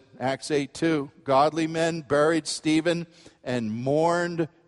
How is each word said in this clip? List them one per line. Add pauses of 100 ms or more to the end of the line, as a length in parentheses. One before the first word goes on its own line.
(180)
Acts
eight
two. (140)
"Godly
men
buried
Stephen (380)
and
mourned (200)